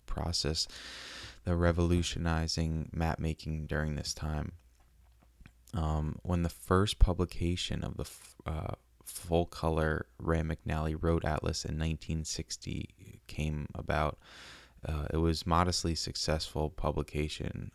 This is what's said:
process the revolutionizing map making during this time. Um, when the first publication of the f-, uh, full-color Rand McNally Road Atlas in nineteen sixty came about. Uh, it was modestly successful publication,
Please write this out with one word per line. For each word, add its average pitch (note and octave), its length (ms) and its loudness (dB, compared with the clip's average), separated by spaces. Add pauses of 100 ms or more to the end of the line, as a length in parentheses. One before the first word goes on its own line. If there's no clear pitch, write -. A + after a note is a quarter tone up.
process - 640 0 (760)
the F2 120 2
revolutionizing E2 1400 2
map E2 260 0
making D#2 460 -4
during D2+ 300 0
this - 180 -4
time. D2+ 400 -4 (1200)
Um, D#2 480 0
when F2 220 2
the E2+ 60 2
first - 500 2
publication F2 840 4
of - 140 -6
the - 60 -4
f-, - 320 -16 (100)
uh, D#2 300 -4 (300)
full-color D#2+ 1040 0 (120)
Rand D#2+ 320 2
McNally D#2 480 -2
Road E2+ 240 4
Atlas D#2+ 400 0
in D2+ 140 -4
nineteen D#2+ 480 -2
sixty - 640 -8 (380)
came D2+ 480 -4
about. D2+ 420 0 (720)
Uh, D2+ 240 -2
it D#2 60 0
was E2 300 2
modestly E2+ 480 2
successful - 760 -2
publication, - 1040 -4